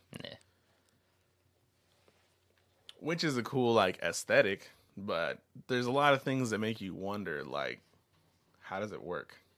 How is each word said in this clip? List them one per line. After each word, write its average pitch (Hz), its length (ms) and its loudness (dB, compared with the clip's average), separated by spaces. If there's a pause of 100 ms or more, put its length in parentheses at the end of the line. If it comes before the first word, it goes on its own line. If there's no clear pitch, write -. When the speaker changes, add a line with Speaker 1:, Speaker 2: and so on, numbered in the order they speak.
(240)
Speaker 1:
Yeah. - 100 -14 (2750)
Speaker 2:
Which 165 240 -2
is 143 140 0
a 117 60 0
cool, 120 320 4
like, 95 260 4
aesthetic, 104 720 2 (260)
but 85 460 -4 (240)
there's 123 180 0
a 120 60 -2
lot 143 240 6
of 131 80 0
things 131 260 -2
that 104 80 0
make 110 240 -2
you 92 140 -8
wonder, 92 480 -6
like, 65 400 -6 (760)
how 95 200 -8
does 104 120 -6
it 76 120 -10
work? 78 360 -10 (180)